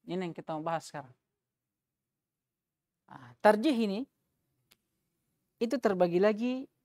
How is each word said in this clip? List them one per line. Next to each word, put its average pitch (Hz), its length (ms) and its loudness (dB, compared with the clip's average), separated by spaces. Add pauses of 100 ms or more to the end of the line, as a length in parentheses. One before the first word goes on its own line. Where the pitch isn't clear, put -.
Ini 180 160 -6
yang 175 80 -8
kita - 240 -12
mau 156 80 -8
bahas 165 240 -6
sekarang. 135 240 -16 (2000)
Nah, 131 320 -20
tarjih 214 320 4
ini 226 320 -2 (1500)
itu 233 240 -4
terbagi 180 400 2
lagi 240 480 0 (140)